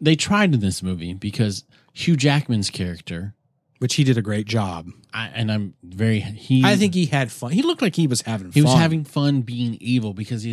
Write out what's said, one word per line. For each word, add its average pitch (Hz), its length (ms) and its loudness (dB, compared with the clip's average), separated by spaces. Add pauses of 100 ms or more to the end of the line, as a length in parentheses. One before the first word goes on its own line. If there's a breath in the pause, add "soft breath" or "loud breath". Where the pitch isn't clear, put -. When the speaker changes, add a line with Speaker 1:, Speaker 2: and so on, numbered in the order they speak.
Speaker 1:
they 156 140 4
tried 202 380 2
in 120 60 4
this 98 240 -2
movie 87 300 -6
because 101 500 -4 (300 soft breath)
Hugh 170 240 0
Jackman's 131 520 2
character, 87 680 -8 (420)
Speaker 2:
Which 123 180 -2
he 147 80 2
did 131 140 4
a 113 40 0
great 104 260 -4
job. 95 400 -4 (260)
Speaker 1:
I, 113 140 -8
and 110 240 -4
I'm 104 320 -4
very, 107 360 0
he 107 460 2
Speaker 2:
I 208 100 6
think 196 180 2
he 180 120 2
had 135 260 -2
fun. 123 200 -10
He 208 100 2
looked 339 200 0
like 185 140 0
he 165 120 2
was 123 140 0
having 95 300 -6
Speaker 1:
he 147 100 4
Speaker 2:
fun. 147 100 6
Speaker 1:
was 143 80 8
having 160 260 2
fun 143 380 0
being 120 360 -6
evil 113 340 -2
because 107 300 -8
he 117 80 -6